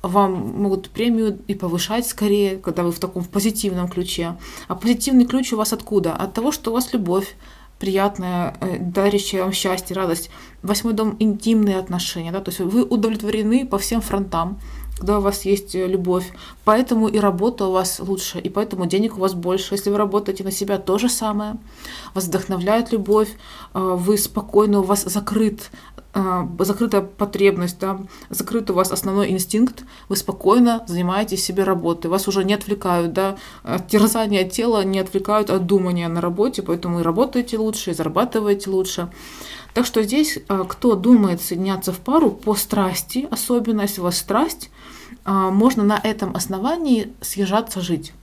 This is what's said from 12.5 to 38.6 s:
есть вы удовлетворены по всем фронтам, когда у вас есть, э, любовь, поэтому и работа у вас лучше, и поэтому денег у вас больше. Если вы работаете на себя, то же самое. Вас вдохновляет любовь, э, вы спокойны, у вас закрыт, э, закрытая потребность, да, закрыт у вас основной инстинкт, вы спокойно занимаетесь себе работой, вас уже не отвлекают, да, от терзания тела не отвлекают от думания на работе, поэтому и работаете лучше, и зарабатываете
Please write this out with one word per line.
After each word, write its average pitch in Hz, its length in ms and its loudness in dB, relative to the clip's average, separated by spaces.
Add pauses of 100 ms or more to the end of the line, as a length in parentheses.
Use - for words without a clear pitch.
есть 185 100 -8
вы 208 240 2
удовлетворены 220 840 0
по 202 100 -2
всем 226 240 -2
фронтам, 190 600 -4 (380)
когда 208 200 2
у - 20 2
вас 202 240 0
есть, 196 300 0
э, 185 140 0
любовь, 180 420 0 (340)
поэтому 220 440 4
и 214 100 2
работа 202 480 2
у 185 60 0
вас 185 260 0
лучше, 185 400 -6
и 190 100 -6
поэтому 190 380 -2
денег 208 300 0
у 190 40 -8
вас 190 140 2
больше. 185 400 -2
Если 202 160 -2
вы 208 60 2
работаете 202 480 0
на 190 80 -4
себя, 196 260 -2
то 190 180 0
же 240 120 2
самое. 214 480 -2 (580)
Вас 185 120 0
вдохновляет 190 680 0
любовь, 208 380 2 (440)
э, 185 240 0
вы 196 180 2
спокойны, 202 600 2
у 190 40 4
вас 202 200 2
закрыт, 214 680 -2 (420)
э, 185 320 0 (140)
закрытая 202 400 2
потребность, 190 800 0
да, 190 180 -4 (300)
закрыт - 420 -4
у 185 40 0
вас 190 180 2
основной 202 380 0
инстинкт, 214 540 0 (240)
вы 196 80 -2
спокойно 233 680 4
занимаетесь 185 560 -2
себе 190 220 0
работой, 170 460 0
вас 196 180 0
уже 190 160 0
не 202 100 2
отвлекают, 185 580 0
да, 190 240 -2 (260)
от 180 260 -4
терзания 214 600 4
тела 220 360 0
не 190 160 0
отвлекают 196 500 0
от 185 160 2
думания 180 420 2
на 165 120 -2
работе, 185 420 0
поэтому 170 380 -2
и - 20 0
работаете 233 560 0
лучше, 214 320 -2
и 165 40 -2
зарабатываете 196 760 0